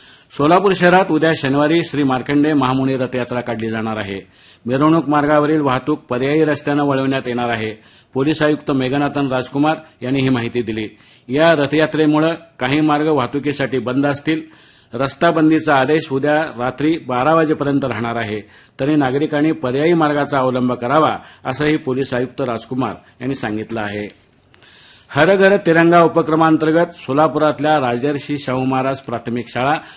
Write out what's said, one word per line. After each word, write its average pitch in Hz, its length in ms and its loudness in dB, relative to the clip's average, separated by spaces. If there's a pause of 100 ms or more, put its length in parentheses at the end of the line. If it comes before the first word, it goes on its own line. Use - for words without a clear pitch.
(360)
सोलापूर 180 400 4
शहरात 180 340 4
उद्या 156 260 2
शनिवारी 151 480 0
श्री 147 180 -4
मार्कंडेय 143 520 0
महामुनी 131 420 0
रथयात्रा 123 440 -4
काढली 113 300 -6
जाणार 110 260 -4
आहे. 98 240 -8 (460)
मिरवणूक 147 420 2
मार्गावरील 147 520 2
वाहतूक 139 380 -2
पर्यायी 139 460 0
रस्त्यानं 147 400 0
वळवण्यात 135 420 0
येणार 123 220 -2
आहे. 110 340 -4 (320)
पोलीस 147 280 0
आयुक्त 151 280 0
मेघनाथन 143 560 -2
राजकुमार 135 500 -2 (260)
यांनी 131 180 -2
ही 131 80 2
माहिती 120 340 -2
दिली. 110 260 -6 (400)
या 156 240 4
रथयात्रेमुळे 151 840 2 (240)
काही 135 220 0
मार्ग 151 260 0
वाहतुकीसाठी 135 720 -2
बंद 127 280 -2
असतील. 156 360 -2 (520)
रस्ता 135 360 0
बंदीचा 156 500 2
आदेश 151 320 0
उद्या 135 520 -2
रात्री 147 340 -2
बारा 131 360 0
वाजेपर्यंत 143 500 0
राहणार 117 320 -4
आहे, 107 240 -4 (400)
तरी 143 160 0
नागरिकांनी 147 560 0
पर्यायी 151 420 0
मार्गाचा 147 440 0
अवलंब 127 340 0
करावा, 123 460 0 (260)
असंही 151 320 -2
पोलीस 131 380 -4
आयुक्त 123 260 -4
राजकुमार 123 540 -6 (260)
यांनी 127 140 -6
सांगितलं 110 460 -6
आहे. 104 480 -10 (840)
हर 165 260 4
घर 196 200 6
तिरंगा 170 460 4
उपक्रमांतर्गत 160 920 2
सोलापुरातल्या 151 840 0
राजर्षी 139 580 -4
शाहू 131 260 -4
महाराज 131 340 -2
प्राथमिक 117 500 -8
शाळा 135 260 -2 (220)